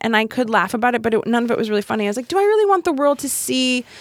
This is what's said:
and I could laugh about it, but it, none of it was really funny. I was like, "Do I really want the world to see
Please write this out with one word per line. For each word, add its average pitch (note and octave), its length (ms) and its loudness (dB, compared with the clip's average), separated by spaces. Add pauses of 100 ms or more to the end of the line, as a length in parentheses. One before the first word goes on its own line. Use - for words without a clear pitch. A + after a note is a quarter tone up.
and A3+ 120 0
I A3 120 2
could A3+ 240 -2
laugh G3 240 0
about A#3+ 200 0
it, A#3 60 -2
but A3+ 140 0
it, - 120 0
none A#3 180 0
of A#3 60 -2
it - 60 2
was A3 140 -4
really G#3 120 0
funny. A3 220 -4
I G3+ 60 0
was G#3 80 -4
like, B3 100 -8
"Do E4+ 100 -2
I G4 40 4
really G#4+ 240 4
want F#4+ 180 2
the F4 80 0
world C#4+ 280 2
to C#4+ 80 -6
see B3+ 580 -2 (140)